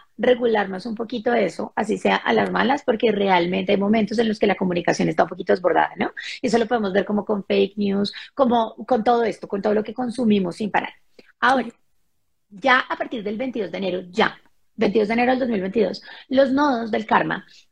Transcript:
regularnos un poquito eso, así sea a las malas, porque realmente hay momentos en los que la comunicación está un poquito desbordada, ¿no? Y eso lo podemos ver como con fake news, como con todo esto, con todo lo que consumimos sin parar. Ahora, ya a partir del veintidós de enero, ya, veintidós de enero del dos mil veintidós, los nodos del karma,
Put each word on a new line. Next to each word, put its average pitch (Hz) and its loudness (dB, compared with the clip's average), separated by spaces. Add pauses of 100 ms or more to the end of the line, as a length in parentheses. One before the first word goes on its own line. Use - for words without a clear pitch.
(180)
regularnos 220 0
un 233 -6
poquito 233 -4
eso, 208 -2
así 208 -2
sea 196 2
a - 0
las 202 2
malas, 214 0
porque 220 2
realmente 190 2
hay 202 4
momentos 208 0
en 226 2
los 214 -2
que 220 4
la 196 2
comunicación 180 0
está 160 0
un 175 0
poquito 185 -2
desbordada, 165 2
¿no? - -4 (300)
Y 262 -2
eso 226 2
lo 226 2
podemos 214 -2
ver 196 0
como 208 -2
con 202 -4
fake 196 0
news, 202 -2 (220)
como 233 2 (100)
con 247 0
todo 240 4
esto, 170 -4
con 196 -6
todo 214 0
lo 214 0
que 226 -10
consumimos 214 0
sin 214 -6
parar. - -2 (500)
Ahora, 240 2 (800)
ya 247 2
a - -6
partir 269 -8
del 208 -6
veintidós 226 -6
de 185 -8
enero, 185 -4
ya, - 2 (380)
veintidós 214 2
de 220 -2
enero 247 2
del 262 0
dos 254 -2
mil 208 -2
veintidós, 190 0 (260)
los 262 4
nodos 262 0
del 220 -2
karma, 180 0 (260)